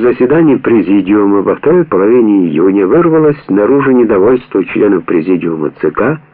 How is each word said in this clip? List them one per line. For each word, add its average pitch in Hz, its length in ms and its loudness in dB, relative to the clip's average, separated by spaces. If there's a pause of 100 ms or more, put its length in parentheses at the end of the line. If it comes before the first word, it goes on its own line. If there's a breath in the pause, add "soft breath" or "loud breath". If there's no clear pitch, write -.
заседаний 127 540 2
президиума 101 840 0
во 95 140 -2
второй 170 280 0
половине 104 600 2
июня 92 400 0
вырвалось 156 640 0
наружу 135 420 0
недовольство 107 760 0
членов 95 380 -2
президиума 82 760 -4
Ц 78 100 -2
К 139 300 -4 (140)